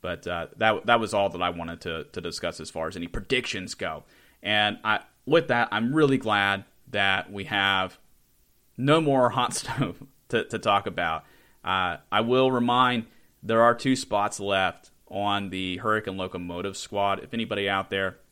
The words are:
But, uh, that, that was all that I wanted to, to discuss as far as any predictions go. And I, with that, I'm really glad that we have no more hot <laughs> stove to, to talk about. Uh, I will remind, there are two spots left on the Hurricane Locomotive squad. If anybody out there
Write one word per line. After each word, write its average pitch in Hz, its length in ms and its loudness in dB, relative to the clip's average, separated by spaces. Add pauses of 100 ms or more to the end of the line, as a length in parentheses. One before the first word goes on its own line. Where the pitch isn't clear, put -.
But, 87 240 -8
uh, 85 300 -6
that, 107 300 2
that 117 140 6
was 107 120 -4
all 101 180 2
that 87 120 -4
I 87 80 2
wanted 85 320 -10
to, 80 220 -6
to - 160 -12
discuss 82 400 -6
as 78 100 -12
far 80 180 -6
as 85 80 -10
any 85 100 -8
predictions 107 680 -4
go. 80 300 -8 (380)
And 104 420 2
I, 107 160 0 (260)
with 156 220 4
that, 120 240 2
I'm 113 220 0
really 139 240 4
glad 101 460 2 (260)
that 98 420 0
we 101 120 -8
have 98 540 0 (800)
no 143 240 4
more 135 300 4
hot 123 240 -2
<laughs> - 0 -
stove - 480 -6 (260)
to, 113 160 0
to 110 140 -6
talk 101 280 2
about. 85 380 -4 (400)
Uh, 90 340 -2 (120)
I 104 100 2
will 127 300 4
remind, 120 560 2 (360)
there 113 200 4
are 120 120 8
two 131 220 0
spots 104 440 -2
left 95 500 -2 (160)
on 101 420 -4
the 92 300 -6
Hurricane 107 380 -2
Locomotive 90 600 -6
squad. 101 460 -2
If - 120 -14
anybody 104 340 -2
out 98 220 -2
there 98 280 -2 (140)